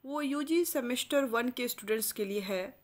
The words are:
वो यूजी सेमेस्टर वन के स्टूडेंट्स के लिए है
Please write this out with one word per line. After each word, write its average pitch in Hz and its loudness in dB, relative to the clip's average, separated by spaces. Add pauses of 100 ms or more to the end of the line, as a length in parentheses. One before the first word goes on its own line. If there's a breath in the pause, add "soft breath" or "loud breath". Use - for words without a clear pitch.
वो 285 -4
यूजी 294 2
सेमेस्टर 262 0
वन 240 2
के 247 -4
स्टूडेंट्स 220 -2
के 214 -2
लिए 202 -2
है 196 -4